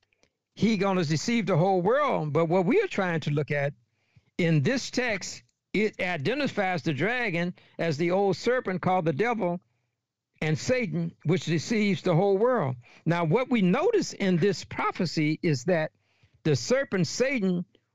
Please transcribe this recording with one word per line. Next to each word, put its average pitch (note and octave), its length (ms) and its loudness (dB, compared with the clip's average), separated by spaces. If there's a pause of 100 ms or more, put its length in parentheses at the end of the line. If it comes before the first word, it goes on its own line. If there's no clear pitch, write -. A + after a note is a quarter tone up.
(560)
he G#3+ 220 2
gonna F#3 280 0
deceive F3 420 0
the F#3+ 100 0
whole F#3 260 2
world. G3+ 500 0
But E3 140 2
what F3 200 2
we D#4 160 4
are F#4+ 60 -4
trying F3 320 -2
to D3+ 100 -4
look D3 200 -2
at C#3+ 220 -2 (640)
in E3 240 4
this A3+ 280 -2
text, A#3+ 520 -4 (300)
it G3+ 260 0
identifies F#3 840 -2
the D#3+ 100 -2
dragon F3+ 640 -2 (240)
as E3 180 -2
the E3+ 140 0
old G3 260 2
serpent A#3 460 -2
called F#3 240 0
the E3 60 2
devil F3+ 480 -2 (840)
and D#3 160 0
Satan, F3 560 -2 (100)
which E3+ 220 0
deceives G3 560 0
the F3+ 120 2
whole G3 220 4
world. G3 400 0 (300)
Now, F3 180 2
what A3+ 260 0
we A#3 120 2
notice D#4 500 2
in F#3 240 0
this F#3 260 0
prophecy D#3+ 800 -2
is D3+ 220 0
that E3 260 0 (520)
the D#3 120 2
serpent G3+ 520 0
Satan G3 580 0 (300)